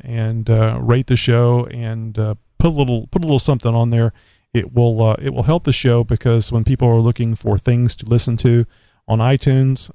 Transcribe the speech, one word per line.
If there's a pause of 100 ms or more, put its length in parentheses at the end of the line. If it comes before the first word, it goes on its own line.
and,
uh,
rate
the
show
and,
uh, (220)
put
a
little,
put
a
little
something
on
there. (400)
It
will,
uh,
it
will
help
the
show,
because
when
people
are
looking
for
things
to
listen
to (400)
on
iTunes,